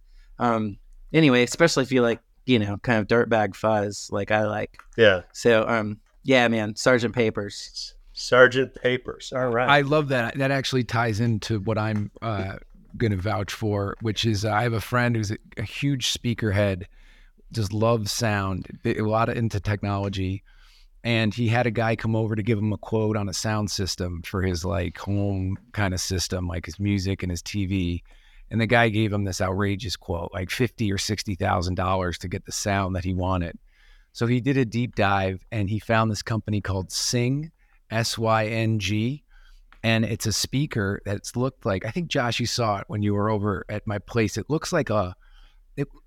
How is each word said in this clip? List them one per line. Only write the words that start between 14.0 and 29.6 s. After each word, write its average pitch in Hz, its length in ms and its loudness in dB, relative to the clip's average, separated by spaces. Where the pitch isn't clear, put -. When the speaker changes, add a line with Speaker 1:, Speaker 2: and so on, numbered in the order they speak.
Speaker 3:
which 113 240 -2
is, 107 200 0
uh, 107 60 0
I 107 120 2
have 120 100 0
a 104 80 -2
friend 120 340 0
who's 107 160 -2
a, 110 60 -4
a 104 60 -4
huge 139 460 -2
speaker 113 420 -2
head, 95 360 0
just 104 220 -4
loves 110 380 2
sound, 98 560 -2
a - 160 0
lot 110 280 2
of - 80 -2
into 110 220 0
technology. 98 840 -2
And 113 280 2
he 117 160 0
had 120 180 2
a 113 40 -2
guy 113 240 0
come 113 200 -2
over 110 200 0
to 107 80 -2
give 110 140 2
him 107 140 0
a 95 60 -2
quote 110 400 0
on 101 100 -4
a 90 60 -8
sound 107 380 -2
system 90 520 -4
for 95 180 -4
his, 90 220 0
like, 90 340 -2
home 98 600 -2
kind 98 200 0
of 87 60 -2
system, 90 480 -2
like 87 180 -6
his - 140 -10
music 98 440 0
and 90 80 -2
his 85 100 -4
T 101 240 -4
V. 90 380 -2
And 113 100 0
the 110 60 0
guy 117 220 6
gave 107 220 2
him 101 120 0
this 95 180 -2
outrageous 101 540 -2